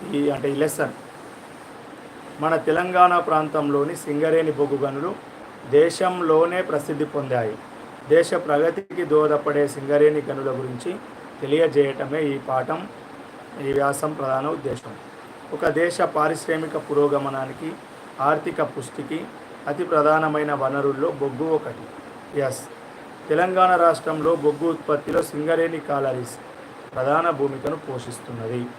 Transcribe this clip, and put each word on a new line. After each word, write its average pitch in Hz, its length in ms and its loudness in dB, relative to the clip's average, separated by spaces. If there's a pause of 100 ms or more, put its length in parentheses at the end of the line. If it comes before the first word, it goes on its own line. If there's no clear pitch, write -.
(120)
ఈ, 143 180 0
అంటే 139 220 -2
ఈ 139 40 -2
లెసన్. 147 360 0 (1500)
మన 160 160 4
తెలంగాణ 180 640 6
ప్రాంతంలోని 156 800 2
సింగరేణి 156 560 2
బొగ్గు 139 260 0
గనులు 139 380 -2 (540)
దేశంలోనే 170 920 4
ప్రసిద్ధి 156 440 -2
పొందాయి. 127 520 -2 (520)
దేశ 165 240 6
ప్రగతికి 165 720 0
దోహదపడే 147 600 4
సింగరేణి 147 540 4
గనుల 135 280 -4
గురించి 127 460 -6 (460)
తెలియజేయటమే 139 840 2
ఈ 139 140 0
పాఠం, 143 500 -2 (760)
ఈ 139 120 -2
వ్యాసం 143 400 0
ప్రధాన 135 340 -2
ఉద్దేశం. 135 460 -6 (600)
ఒక 165 140 -2
దేశ 165 340 0
పారిశ్రామిక 160 760 0
పురోగమనానికి, 143 960 0 (480)
ఆర్థిక 151 400 0
పుష్టికి 147 640 -6 (420)
అతి 147 160 -4
ప్రధానమైన 151 680 4
వనరుల్లో 139 580 0
బొగ్గు 139 420 -2
ఒకటి. - 840 -6
ఎస్, 131 240 -2 (680)
తెలంగాణ 180 460 4
రాష్ట్రంలో 160 600 4
బొగ్గు 147 340 0
ఉత్పత్తిలో 156 520 0
సింగరేణి 160 580 -2
కాలరీస్ 135 580 -4 (580)
ప్రధాన 147 340 2
భూమికను 139 460 -2
పోషిస్తున్నది. 120 880 -8 (140)